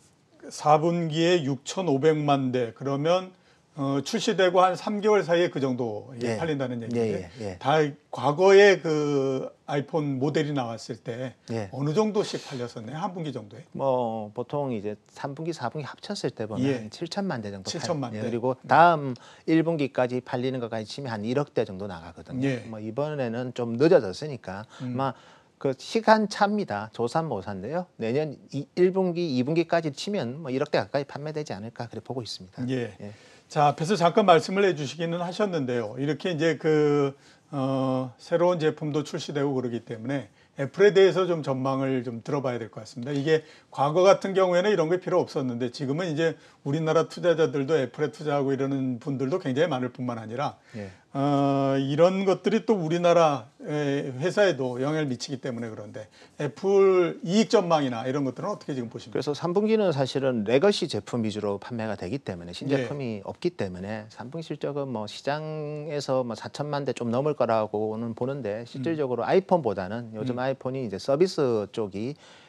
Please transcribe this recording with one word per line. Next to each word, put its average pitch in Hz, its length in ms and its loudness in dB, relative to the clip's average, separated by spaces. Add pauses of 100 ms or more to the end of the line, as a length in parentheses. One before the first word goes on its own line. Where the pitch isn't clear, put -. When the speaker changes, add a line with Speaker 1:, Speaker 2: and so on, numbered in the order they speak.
(480)
Speaker 1:
사 151 300 4
분기에 170 680 2
육천오백만 143 1080 2
대, 120 220 0
그러면, 160 580 0 (440)
어, 139 280 -2
출시되고 185 560 4
한 185 140 6
삼 208 260 -4
개월 208 220 4
사이에 170 260 4
그 151 120 -4
정도, 120 520 -4 (100)
예, 120 100 0
Speaker 2:
예. - 40 -2
Speaker 1:
팔린다는 131 460 -4
Speaker 2:
예, 113 40 -10
Speaker 1:
얘기인데 107 440 -2 (100)
Speaker 2:
예, 110 60 -6
예. 92 120 -8
Speaker 1:
다 147 200 2 (320)
과거에 185 720 8
그 143 680 0 (160)
아이폰 147 540 -2
모델이 147 340 0
나왔을 117 440 -6
때 123 380 -10 (180)
Speaker 2:
예. 107 200 -4
Speaker 1:
어느 143 220 -4
정도씩 202 520 0
팔렸었나요? 120 520 -10
한 180 160 -6
분기 156 180 -8
정도에? 107 400 -14
Speaker 2:
뭐, 117 600 -2
보통 135 380 -4
이제 104 240 -6 (120)
삼 - 260 -10
분기, 165 180 -6
사 127 160 -6
분기 147 180 -8
합쳤을 - 440 -8
때 110 160 -8
보면 110 200 -4
Speaker 1:
예. 139 80 0
Speaker 2:
한 110 160 -8
칠천만 170 520 -6
대 101 100 -10
정도 98 180 -10
팔-, 175 100 -6
Speaker 1:
칠천만 139 300 -4
대. 107 80 -8
Speaker 2:
예, - 40 -6
그리고 120 380 -2
Speaker 1:
네. - 80 -16
Speaker 2:
다음 143 460 6 (320)
일 160 160 4
분기까지 131 600 0
팔리는 127 360 -4
것까지 113 260 -6
치면 135 260 -10
한 107 140 -6
일억 135 300 -2
대 120 100 2
정도 101 220 -8
나가거든요. 87 600 -8
Speaker 1:
예. 131 100 0 (100)
Speaker 2:
뭐, 110 140 -12
이번에는 123 760 -4
좀 117 220 -4
늦어졌으니까 117 880 2 (160)
Speaker 1:
음. 123 120 -6
Speaker 2:
아마 131 200 -2 (420)
그 135 220 -2
시간차입니다. 208 1120 2
조삼모사인데요. 120 960 -4 (100)
내년 131 400 -2 (140)
이, - 240 -8
일 180 180 4
분기, 175 440 0
이 127 80 4
분기까지 165 480 0
치면 156 500 -6
뭐, 139 80 -8
일억 131 200 -2
대 165 80 2
가까이 139 260 -2
판매되지 151 480 -8
않을까 110 340 -10
그래 110 160 -12
보고 123 180 -8
있습니다. 104 480 -10
Speaker 1:
예. 120 320 -4
Speaker 2:
예. 104 120 -14 (340)
Speaker 1:
자, 147 200 2
앞에서 165 300 0
잠깐 170 300 4
말씀을 190 380 6
해주시기는 165 560 -2
하셨는데요. 143 800 -2
이렇게 147 320 -2
이제 160 260 2
그, 147 600 2 (340)
어, 131 680 -2
새로운 170 440 2
제품도 156 420 0
출시되고 143 520 -4
그러기 120 260 -4
때문에 120 480 -6 (320)
애플에 165 340 4
대해서 185 320 6
좀 170 160 0
전망을 131 640 -2
좀 117 180 -8
들어봐야 127 380 -4
될 110 100 -10
것 117 120 -16
같습니다. 120 280 -10
이게 151 320 2 (300)
과거 151 300 2
같은 190 320 6
경우에는 185 360 4
이런 170 180 2
게 180 120 0
필요 175 180 0
없었는데 123 540 -2
지금은 151 400 -4
이제 160 240 0 (260)
우리나라 156 460 2
투자자들도 156 680 2
애플에 139 360 -2
투자하고 143 400 -2
이러는 131 480 -2
분들도 139 400 -2
굉장히 143 260 0
많을 127 220 -2
뿐만 123 300 -6
아니라 113 400 -6 (180)
Speaker 2:
예. 98 140 -10 (220)
Speaker 1:
어, 139 640 2
이런 165 480 4
것들이 190 420 0
또 226 80 4
우리나라의 156 1400 2
회사에도 139 600 2
영향을 151 260 0
미치기 127 340 -6
때문에 117 280 -6
그런데 107 380 -12 (340)
애플 185 840 4
이익 202 260 2
전망이나 151 560 2
이런 139 180 0
것들은 131 240 -4
어떻게 180 260 -8
지금 120 140 -4
보십니까? 117 260 -12
Speaker 2:
그래서 147 200 -2
삼 170 180 -4
분기는 214 380 4
사실은 131 540 0
레거시 147 420 4
제품 113 380 -4
위주로 101 340 -2
판매가 110 380 -6
되기 95 220 -6
때문에 87 340 -10
신제품이 139 520 -2
Speaker 1:
예. 110 200 -6
Speaker 2:
없기 - 260 -4
때문에 101 580 -6
삼 113 220 -16
분기 160 160 -10
실적은 147 400 -6
뭐, 107 220 -6
시장에서 151 1120 -4
뭐, 113 140 -6
사천만 143 480 -6
대 131 80 -2
좀 120 180 -4
넘을 139 240 0
거라고는 110 800 0
보는데 120 520 -4
실질적으로 131 580 -2
Speaker 1:
음. - 40 -2
Speaker 2:
아이폰보다는 117 840 0
요즘 110 220 -4
Speaker 1:
음. - 40 -4
Speaker 2:
아이폰이 131 460 -4
이제 95 120 -6
서비스 135 720 2
쪽이, 107 420 -6 (340)